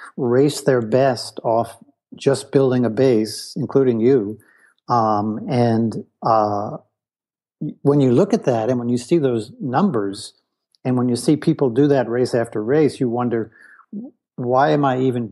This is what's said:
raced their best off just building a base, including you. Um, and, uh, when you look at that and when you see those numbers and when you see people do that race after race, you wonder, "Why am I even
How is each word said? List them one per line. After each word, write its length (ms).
raced 500
their 160
best 640
off 320
just 340
building 340
a 60
base, 640
including 440
you. 380
Um, 600
and, 560
uh, 520
when 180
you 100
look 240
at 100
that 260
and 80
when 100
you 100
see 200
those 420
numbers 720
and 120
when 120
you 80
see 200
people 340
do 180
that 200
race 260
after 280
race, 360
you 100
wonder, 440
"Why 340
am 140
I 140
even 340